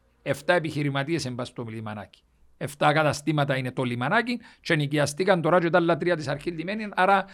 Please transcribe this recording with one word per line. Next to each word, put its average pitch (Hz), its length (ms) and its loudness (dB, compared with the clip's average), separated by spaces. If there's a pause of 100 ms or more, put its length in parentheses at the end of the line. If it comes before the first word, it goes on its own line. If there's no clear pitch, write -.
(220)
Εφτά 143 320 0
επιχειρηματίες 143 680 -2
εν 127 100 -8
πας 120 140 -8
στο 123 200 -10
λιμανάκι. 107 540 -12 (340)
Εφτά 151 360 0
καταστήματα 147 640 0
είναι 127 160 -4
το 135 100 -4
λιμανάκι 180 580 -2 (200)
και - 160 0
νοικιαστήκαν 147 680 2
τώρα 170 180 4
και 170 100 0
τα 156 80 6
άλλα 170 180 2
τρία 175 200 0
της 147 120 -6
αρχής 147 240 -6
λιμένη, 196 420 -8
άρα 190 400 4